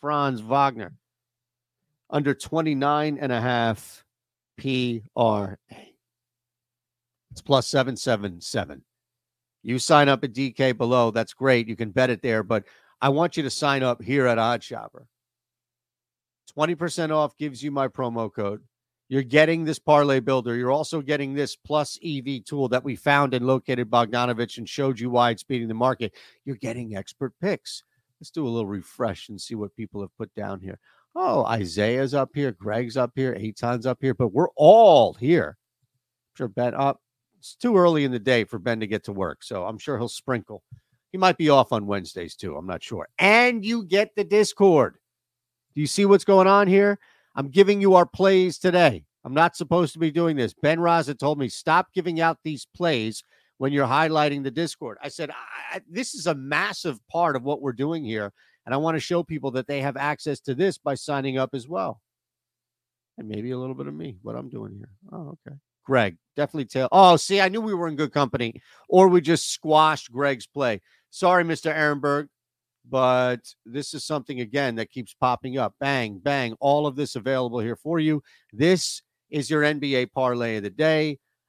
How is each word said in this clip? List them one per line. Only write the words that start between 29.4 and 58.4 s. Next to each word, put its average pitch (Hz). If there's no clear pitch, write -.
see -
what 104
people 104
have 95
put 110
down 98
here. 95
Oh, 131
Isaiah's 110
up 135
here. 143
Greg's 110
up 123
here. 131
Eitan's 113
up 127
here. 135
But 120
we're 139
all 160
here. 120
I'm -
sure 131
Ben, 120
uh, 139
it's -
too 240
early 165
in 131
the 123
day 117
for 117
Ben 113
to 110
get 104
to 107
work, 95
so 92
I'm 110
sure 135
he'll 117
sprinkle. 107
He 185
might 185
be 156
off 135
on 107
Wednesdays, 92
too. 85
I'm 82
not 90
sure. -
And 226
you 226
get 196
the 202
Discord. 190
Do 147
you 147
see 202
what's 196
going 190
on 202
here? 202
I'm 135
giving 196
you 196
our 175
plays 185
today. 165
I'm 127
not 165
supposed 165
to 160
be 165
doing 160
this. 113
Ben 156
Raza 170
told 147
me, 131
"Stop 165
giving 165
out 165
these 156
plays 123
when 139
you're 139
highlighting 151
the 135
Discord." 135
I 143
said, 151
"I, 123
I, -
this 220
is 180
a 160
massive 147
part 165
of 123
what 143
we're 135
doing 143
here, 107